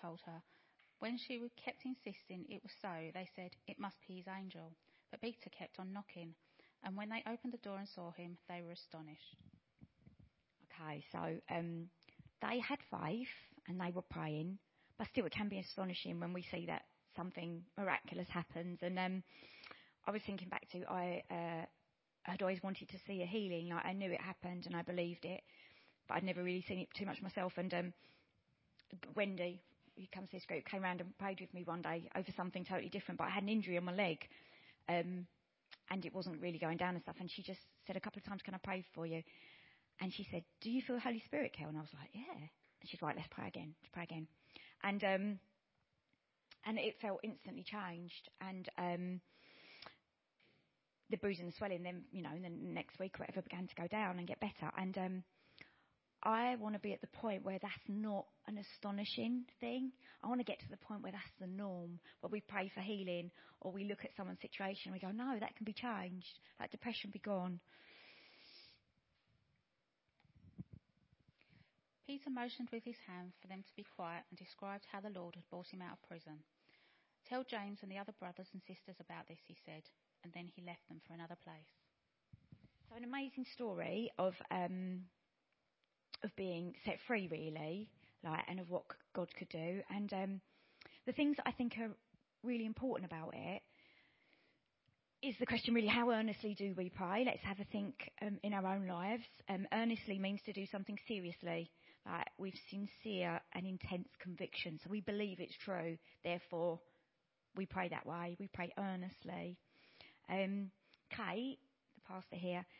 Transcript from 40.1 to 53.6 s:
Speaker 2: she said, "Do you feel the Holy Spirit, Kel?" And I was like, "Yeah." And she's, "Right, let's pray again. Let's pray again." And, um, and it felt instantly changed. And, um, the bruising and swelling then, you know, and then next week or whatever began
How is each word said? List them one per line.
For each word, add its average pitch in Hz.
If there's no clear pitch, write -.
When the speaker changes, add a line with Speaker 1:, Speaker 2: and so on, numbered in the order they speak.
Speaker 2:
she 196
said, 170
"Do 226
you 254
feel 247
the 233
Holy 233
Spirit, -
Kel?" 151
And 156
I -
was 151
like, 139
"Yeah." 294
And -
she's, -
"Right, 151
let's 156
pray -
again. 156
Let's -
pray 175
again." 160
And, 202
um, 196
and 220
it 214
felt 202
instantly 190
changed. 175
And, 190
um, 180
the 214
bruising 180
and 170
swelling 185
then, 180
you 180
know, 147
and 175
then 170
next -
week 190
or -
whatever -
began 180